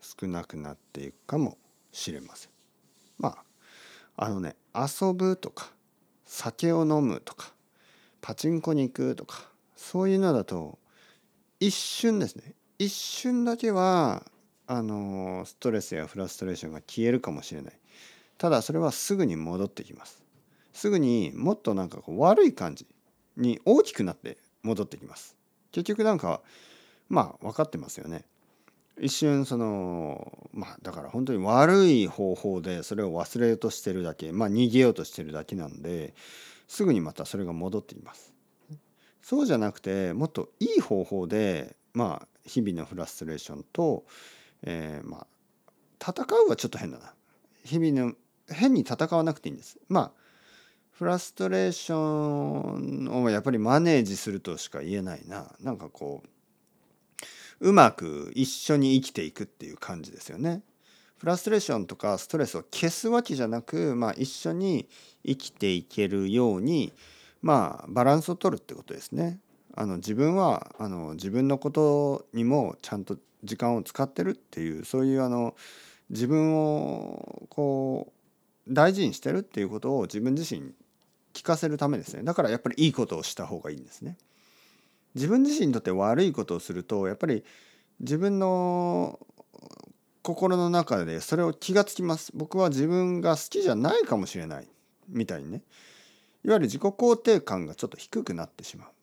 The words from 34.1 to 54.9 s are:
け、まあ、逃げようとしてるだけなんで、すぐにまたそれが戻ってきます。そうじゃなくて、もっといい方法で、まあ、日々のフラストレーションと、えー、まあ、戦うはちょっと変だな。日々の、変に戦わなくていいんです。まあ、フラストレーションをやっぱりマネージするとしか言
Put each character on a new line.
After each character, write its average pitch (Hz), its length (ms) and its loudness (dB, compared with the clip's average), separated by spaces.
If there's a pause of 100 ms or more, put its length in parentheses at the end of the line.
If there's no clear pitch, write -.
け、 80 180 -10
ま 107 140 0
あ、 101 40 0
逃 117 200 4
げ 123 100 8
よ 127 100 8
う 104 40 0
と 80 100 -6
し - 80 -12
て - 100 -10
る 76 100 -10
だ 76 120 -8
け - 100 -10
な 85 120 -6
ん - 160 -14
で、 82 320 -8 (520)
す - 180 -4
ぐ 175 80 4
に 104 80 4
ま 78 120 -6
た - 120 -10
そ - 140 -8
れ 98 60 -4
が 87 80 -6
戻 90 260 -4
っ - 40 -4
て - 120 -20
き - 80 -18
ま - 120 -20
す。 - 200 -20 (880)
そ 269 180 0
う 294 60 4
じ 185 80 4
ゃ 120 40 4
な 104 140 2
く - 80 -20
て、 95 320 -2
も 123 140 0
っ - 40 -10
と - 280 -6
い 427 200 2
い - 20 6
方 95 240 0
法 95 220 -4
で、 92 500 -2 (160)
ま 104 320 -4
あ、 - 40 -20 (160)
日 - 180 -2
々 98 140 -2
の 80 80 -6
フ 90 120 -12
ラ 85 100 -8
ス - 120 -16
ト - 60 -12
レ 80 100 -8
ー 73 40 -10
シ - 140 -14
ョ 73 40 -12
ン 73 160 -16
と、 160 320 0 (580)
え 80 420 -8
ー、 - 40 -14
ま - 100 -14
あ、 - 80 -18 (760)
戦 - 240 -6 (220)
う - 20 4
は - 80 4
ち - 100 -6
ょ - 20 -6
っ - 20 -6
と - 80 -10
変 - 120 -8
だ 62 80 -14
な。 - 160 -20 (500)
日 143 140 -2
々 139 320 2
の、 113 40 -12 (340)
変 196 240 4
に 202 80 6
戦 156 340 0
わ 165 80 4
な 156 120 0
く - 60 -10
て - 80 -10
い 143 40 -6
い - 20 -10
ん 127 40 -14
で - 40 -20
す。 - 160 -20 (100)
ま 185 120 4
あ、 - 120 -4 (800)
フ - 120 -8
ラ 175 140 2
ス - 160 -10
ト 190 140 -4
レ 190 200 2
ー 180 40 0
シ - 200 -8
ョ 160 40 0
ン 143 1300 -2
を 120 80 4
や 104 80 2
っ 107 40 -2
ぱ 139 100 0
り 120 60 0
マ 117 200 6
ネ 165 200 6
ー 120 40 6
ジ 98 140 -2
す - 160 -6
る 98 80 -6
と 85 160 -8
し - 120 -12
か - 120 -10
言 92 200 -4